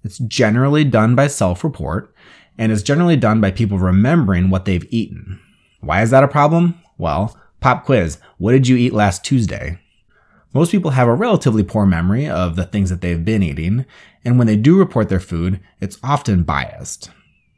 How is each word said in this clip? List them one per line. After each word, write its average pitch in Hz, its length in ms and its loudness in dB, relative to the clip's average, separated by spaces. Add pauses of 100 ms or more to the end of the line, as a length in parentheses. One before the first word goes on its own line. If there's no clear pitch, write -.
It's - 140 -12
generally 127 680 0
done 117 320 2
by 139 120 2
self-report, 90 840 -4 (440)
and 110 120 -2
it's 107 140 -2
generally 170 320 2
done 110 240 2
by 98 120 2
people 98 280 -2
remembering 95 720 2
what 92 160 0
they've 90 240 -2
eaten. 95 500 -8 (400)
Why - 220 -2
is 123 80 0
that 135 160 6
a - 20 4
problem? 160 540 0 (160)
Well, 85 420 -4 (220)
pop 135 240 0
quiz, 92 320 0 (220)
what 101 120 0
did 131 160 4
you 127 80 4
eat 120 160 2
last 104 320 0
Tuesday? 87 540 -2 (760)
Most 165 180 0
people 175 200 0
have 127 160 2
a 117 60 4
relatively 139 500 0
poor 104 220 -2
memory 95 420 0
of 87 300 -4
the 90 80 -2
things 98 240 -2
that 90 100 -4
they've 85 240 -4
been 107 180 0
eating, 87 440 -2 (400)
and 123 120 2
when 120 100 4
they 107 100 2
do 151 200 4
report 135 300 0
their 90 140 -2
food, 90 400 -4 (180)
it's 98 240 -10
often 117 400 0
biased. - 640 -8 (480)